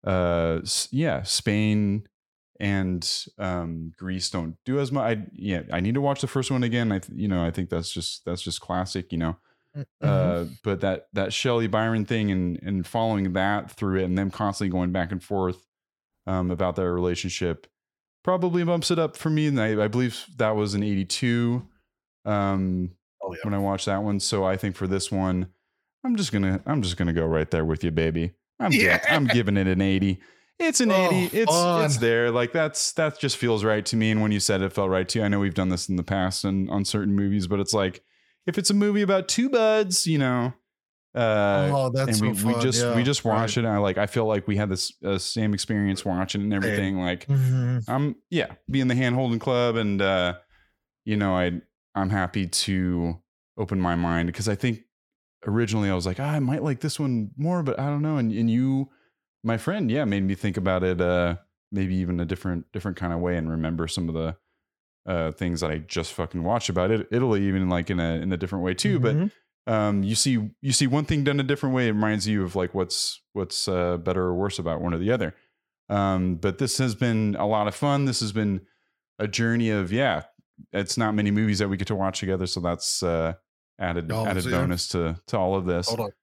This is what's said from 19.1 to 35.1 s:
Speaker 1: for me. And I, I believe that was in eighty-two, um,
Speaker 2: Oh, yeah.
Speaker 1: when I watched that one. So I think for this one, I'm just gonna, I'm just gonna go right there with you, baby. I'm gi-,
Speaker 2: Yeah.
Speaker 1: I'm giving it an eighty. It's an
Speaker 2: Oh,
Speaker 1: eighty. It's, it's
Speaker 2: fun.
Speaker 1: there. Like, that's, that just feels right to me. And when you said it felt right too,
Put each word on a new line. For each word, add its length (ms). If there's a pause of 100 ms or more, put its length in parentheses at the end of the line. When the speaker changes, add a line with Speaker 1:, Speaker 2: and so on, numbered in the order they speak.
Speaker 1:
for 140
me. 160
And 140
I, 240
I 40
believe 380 (100)
that 140
was 240
in 80
eighty-two, 840 (580)
um, 680 (320)
Speaker 2:
Oh, 100
yeah. 100
Speaker 1:
when 120
I 40
watched 280
that 160
one. 180
So 240
I 120
think 200
for 100
this 260
one, 360 (560)
I'm 120
just 160
gonna, 340
I'm 160
just 140
gonna 160
go 140
right 240
there 140
with 200
you, 60
baby. 420 (260)
I'm 140
gi-, 120
Speaker 2:
Yeah. 240
Speaker 1:
I'm 180
giving 300
it 100
an 140
eighty. 400 (380)
It's 220
an 120
Speaker 2:
Oh, 20 (160)
Speaker 1:
eighty. 160
It's, 80
it's 180
Speaker 2:
fun. 380 (100)
Speaker 1:
there. 300
Like, 220
that's, 400
that 260
just 200
feels 260
right 220
to 100
me. 140
And 100
when 120
you 80
said 220
it 100
felt 180
right 180
too, 140